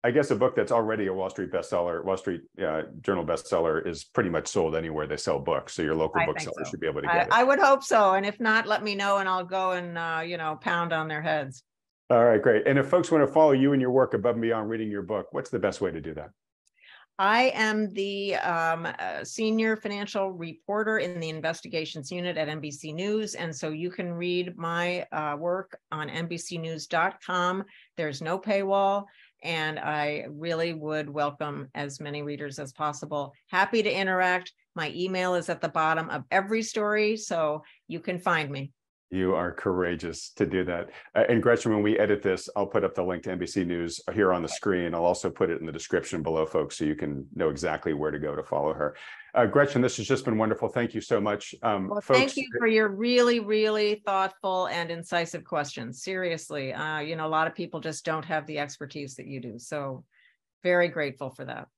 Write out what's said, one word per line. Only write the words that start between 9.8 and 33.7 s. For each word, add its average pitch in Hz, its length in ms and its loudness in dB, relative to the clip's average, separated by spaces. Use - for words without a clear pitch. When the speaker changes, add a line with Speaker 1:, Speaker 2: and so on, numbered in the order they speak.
Speaker 2:
uh, 165 260 -4
you 175 120 -6
know, 156 240 -4
pound 170 320 0
on 160 160 0
their 156 140 -4
heads. 151 420 -2
Speaker 1:
All 117 160 8
right, 110 160 8
great. 110 240 6
And 139 120 6
if 139 120 2
folks 175 200 4
want 151 160 8
to 139 60 -2
follow 156 200 8
you 135 200 6
and 135 80 4
your 127 120 2
work 131 200 6
above 110 220 2
and 113 80 -2
beyond 113 260 0
reading 110 220 -4
your 101 100 -4
book, 92 300 -4
what's - 180 -6
the 120 100 -4
best 92 220 0
way 92 100 0
to 80 100 -8
do 80 120 -8
that? 76 160 -10
Speaker 2:
I 226 360 4
am 214 400 2
the, 196 400 -2
um, 165 520 0
uh, 85 380 -6
senior 220 520 0
financial 202 540 -4
reporter 202 680 -4
in 175 220 -4
the 160 100 -4
investigations 160 840 -6
unit 175 240 -4
at 156 140 -2
N 156 100 -6
B 147 100 -8
C 151 220 -12
News. 208 420 -2
And 160 220 -6
so 156 140 -4
you 156 180 -6
can 180 240 -6
read 180 460 -4
my, 170 520 -2
uh, 151 280 -4
work 180 400 -4
on 151 200 -6
N 165 160 -4
B 170 100 -6
C 170 220 -8
news 160 280 -8
dot 175 380 0
com. 180 400 0
There's 151 240 -4
no 170 180 -2
paywall. 196 680 2
And 156 360 -2
I 147 500 -2
really 165 460 -2
would 151 340 -4
welcome 143 680 -4
as 143 240 -8
many 147 220 -8
readers 147 380 -8
as 139 160 -12
possible. 147 580 -4
Happy 202 360 2